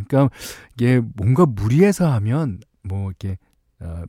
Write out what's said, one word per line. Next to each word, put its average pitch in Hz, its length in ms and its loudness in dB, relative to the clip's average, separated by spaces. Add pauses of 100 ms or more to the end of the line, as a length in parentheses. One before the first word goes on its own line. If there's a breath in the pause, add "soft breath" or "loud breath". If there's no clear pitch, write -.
그러니까 135 240 2 (440 loud breath)
이게 123 260 2 (160)
뭔가 131 300 4
무리해서 143 640 2
하면 113 480 -2 (240)
뭐 98 240 -6
이렇게, 95 300 -8 (420)
어, 82 280 -10